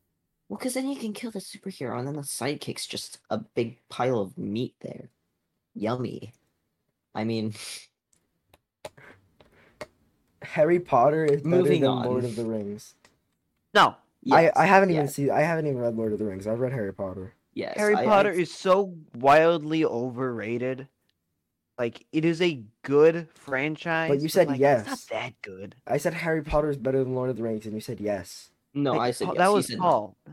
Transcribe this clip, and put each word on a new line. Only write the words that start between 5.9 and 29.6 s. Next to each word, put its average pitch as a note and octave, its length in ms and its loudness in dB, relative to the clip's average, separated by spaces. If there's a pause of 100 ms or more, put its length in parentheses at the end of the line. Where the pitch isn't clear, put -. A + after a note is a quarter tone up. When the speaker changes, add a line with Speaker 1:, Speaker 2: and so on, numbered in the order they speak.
Speaker 1:
I G#2 100 -4
mean A2 300 -4
<laughs> - 3000 -20
Speaker 2:
Harry E3+ 380 2
Potter D3+ 440 2
is C#3+ 180 2
better D3+ 80 -2
Speaker 1:
Moving F3+ 260 4
Speaker 2:
than C#3 140 2
Speaker 1:
on. B2+ 120 -2
Speaker 2:
Lord B2 220 -2
of A#2 120 -6
the A#2 80 -4
Rings. G#2+ 500 -8 (800)
Speaker 3:
No. E3 220 6 (340)
Speaker 2:
I, D3+ 200 8
Speaker 1:
Yes, - 60 0
Speaker 2:
I D#3+ 100 6
haven't F#3+ 240 6
even D3+ 160 2
Speaker 1:
yes. - 20 -6
Speaker 2:
seen, C#3 220 -2
I G#2+ 120 2
haven't D#3+ 240 0
even C3+ 140 -2
read A#2+ 160 -2
Lord A2+ 160 -2
of G#2 60 -2
the G#2+ 80 -4
Rings. F#2+ 200 -8
I've A2+ 140 -4
read B2+ 120 -2
Harry G#2 200 -4
Potter. F#2+ 420 -10 (200)
Speaker 1:
Yes, - 240 -8
Speaker 3:
Harry G#3 160 2
Speaker 1:
I, - 100 2
Speaker 3:
Potter G3+ 260 6
Speaker 1:
I - 20 -4
Speaker 3:
is E3+ 200 -2
so F#3+ 420 2 (200)
wildly D#3 720 4
overrated. B2 1040 -4 (880)
Like, A#2+ 340 -6
it D#3 120 0
is E3+ 180 0
a D#3 200 0 (200)
good D#3 520 4
franchise, D#3 760 -4
Speaker 2:
But C#3+ 120 2
you D#3+ 60 -2
Speaker 3:
but, - 40 -6
Speaker 2:
said F3 160 4
Speaker 3:
like, C3 120 -2
Speaker 2:
yes. C#3 260 6
Speaker 3:
it's - 240 -10
not A2 100 -6
that A#2 220 -12
good. F#2+ 320 -16 (120)
Speaker 2:
I C3+ 120 -2
said E3 160 -4
Harry D#3+ 280 -2
Potter D3+ 280 0
is C#3 60 -2
better C3 260 0
than B2+ 120 -4
Lord B2+ 160 -2
of A#2+ 60 -6
the A2 60 -8
Rings, A2 240 -4
and G#2+ 80 -8
you G#2+ 60 -6
said G#2+ 200 -10
yes. G#2 500 -6 (240)
Speaker 1:
No, C#3 200 0
Speaker 3:
Hey, B2 60 0
Speaker 1:
I B2 100 0
said F#3 160 -4
Speaker 3:
Paul, F3+ 80 -4
Speaker 1:
yes. - 60 0
Speaker 3:
that F3+ 80 4
Speaker 1:
He G#3 60 4
Speaker 3:
was G3 120 2